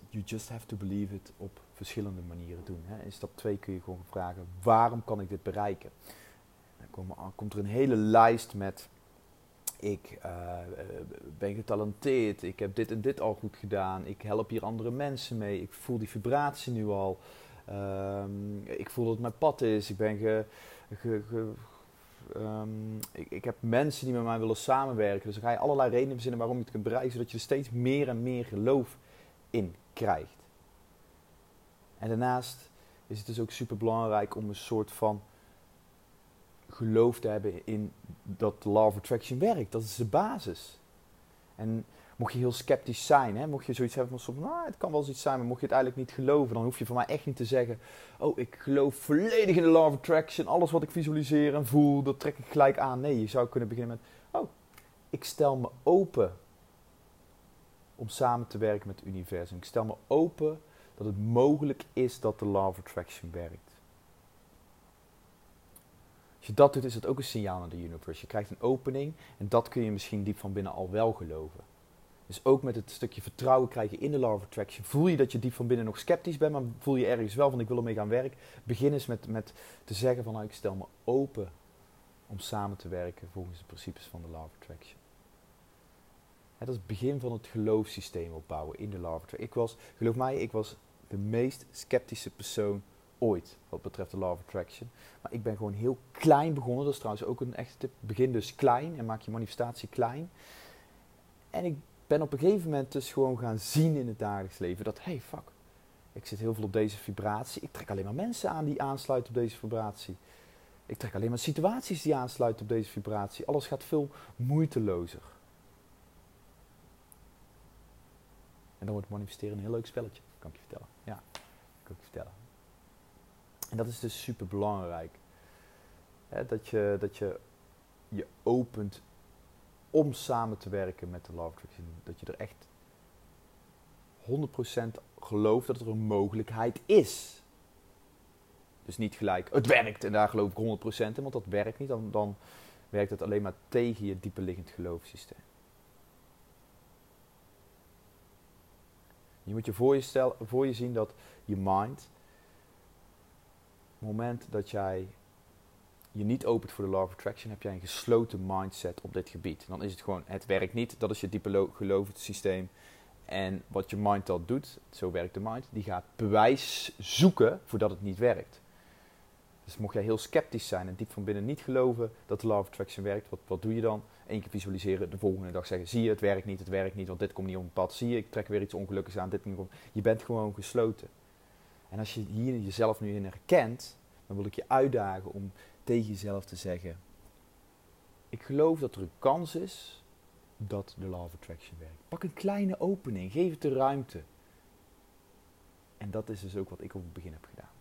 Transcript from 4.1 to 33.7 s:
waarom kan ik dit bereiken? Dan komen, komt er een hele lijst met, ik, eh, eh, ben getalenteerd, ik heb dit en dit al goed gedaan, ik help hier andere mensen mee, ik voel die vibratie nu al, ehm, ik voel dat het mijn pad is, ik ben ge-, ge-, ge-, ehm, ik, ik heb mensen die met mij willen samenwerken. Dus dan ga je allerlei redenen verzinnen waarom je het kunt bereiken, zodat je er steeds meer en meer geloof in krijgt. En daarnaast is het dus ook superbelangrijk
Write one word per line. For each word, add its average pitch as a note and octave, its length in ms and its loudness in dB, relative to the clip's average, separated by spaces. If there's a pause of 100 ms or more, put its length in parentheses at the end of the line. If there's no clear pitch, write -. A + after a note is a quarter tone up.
waarom A#2 420 6
kan G#2 160 -4
ik F2+ 80 -8
dit F#2+ 140 -8
bereiken? G2+ 460 -4 (880)
Dan - 140 -20
komen, F#2 240 -10 (200)
komt G#2 180 -8
er G#2 60 -4
een G2 60 0
hele B2 300 4
lijst A2+ 580 8
met, G2 360 -6 (920)
ik, - 420 -6
eh, F2 400 -8
eh, F2 240 -12 (520)
ben G2+ 180 -2
getalenteerd, G#2+ 880 0
ik F#2 160 -8
heb G2 160 -4
dit A2+ 160 0
en A2 100 -4
dit C3+ 200 0
al A2 120 0
goed - 220 -8
gedaan, F#2+ 500 -2
ik G2 160 -10
help G#2+ 280 -2
hier A2+ 160 -4
andere A2+ 260 -4
mensen C3 460 -4
mee, G2+ 240 -2
ik G2 120 -10
voel - 240 -4
die G#2+ 120 -4
vibratie C3+ 640 0
nu G#2+ 140 0
al, F#2+ 320 0 (460)
ehm, G2+ 1000 -6
ik - 260 -8
voel B2 140 -2
dat A2+ 100 2
het A2+ 80 -4
mijn A#2 160 -6
pad D3 240 2
is, G#2+ 280 2
ik G2 80 -6
ben G#2+ 200 2
ge-, G#2+ 280 2 (500)
ge-, A2 340 -2
ge-, A2+ 240 -4 (840)
ehm, A2 600 -6 (160)
ik, - 180 -12
ik G2 140 -8
heb A#2+ 160 -4
mensen B2+ 460 2
die B2+ 100 0
met A#2+ 80 0
mij A#2 160 -2
willen A2 160 2
samenwerken. A#2 720 2
Dus G#2 80 -6
dan G#2+ 100 -8
ga A#2+ 80 2
je A#2 60 2
allerlei C#3 320 4
redenen C3 240 2
verzinnen A#2+ 260 -4
waarom A#2+ 180 0
je A#2+ 60 -2
het - 80 -12
kunt G#2+ 120 -4
bereiken, B2 280 0
zodat A#2+ 200 -4
je A#2 60 -6
er A2 60 -6
steeds C3+ 260 0
meer B2+ 400 2
en A#2 140 -2
meer B2 220 -2
geloof A#2+ 520 2 (520)
in F#2+ 260 0 (180)
krijgt. F2 420 0 (1600)
En A2 100 -6
daarnaast B2 600 -2 (380)
is A2 100 -8
het G2+ 100 -10
dus A2+ 120 -6
ook A2+ 120 -2
superbelangrijk A2 840 0